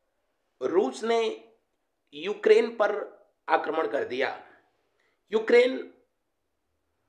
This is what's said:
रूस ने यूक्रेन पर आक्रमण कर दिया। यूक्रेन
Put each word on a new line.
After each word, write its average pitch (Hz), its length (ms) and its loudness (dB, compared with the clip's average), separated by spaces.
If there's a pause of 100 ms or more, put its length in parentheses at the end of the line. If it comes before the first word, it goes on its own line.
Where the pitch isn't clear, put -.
(600)
रूस 190 420 -2
ने 233 160 0 (920)
यूक्रेन 208 580 2
पर 202 240 0 (520)
आक्रमण 156 400 0
कर 127 180 -4
दिया। 127 240 -2 (1000)
यूक्रेन 240 480 2 (1300)